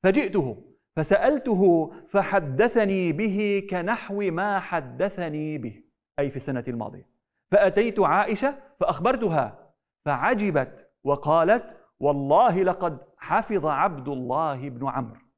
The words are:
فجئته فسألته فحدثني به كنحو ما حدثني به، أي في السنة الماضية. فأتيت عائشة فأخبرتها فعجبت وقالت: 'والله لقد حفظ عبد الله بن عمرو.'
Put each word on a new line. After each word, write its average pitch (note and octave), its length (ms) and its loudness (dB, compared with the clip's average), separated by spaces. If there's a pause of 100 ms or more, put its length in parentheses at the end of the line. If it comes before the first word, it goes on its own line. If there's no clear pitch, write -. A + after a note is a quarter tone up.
فجئته F#3+ 600 2 (320)
فسألته F#3+ 960 2 (140)
فحدثني F#3+ 1040 0
به G3+ 580 0
كنحو G3+ 520 -4
ما F#3+ 380 -2
حدثني D#3 960 -6
به، A2+ 260 -10 (360)
أي C#3+ 100 -2
في C#3 80 -10
السنة B2+ 300 -6
الماضية. A2+ 420 -10 (420)
فأتيت G3 480 2
عائشة F#3+ 560 2 (240)
فأخبرتها F3 920 -2 (320)
فعجبت D#3 840 -2 (120)
وقالت: D#3+ 720 2 (220)
'والله D3 640 4
لقد E3 340 -2 (200)
حفظ F#3+ 480 -2
عبد D3 420 -2
الله C#3 640 -4
بن B2+ 180 -6
عمرو.' A#2+ 340 -6 (160)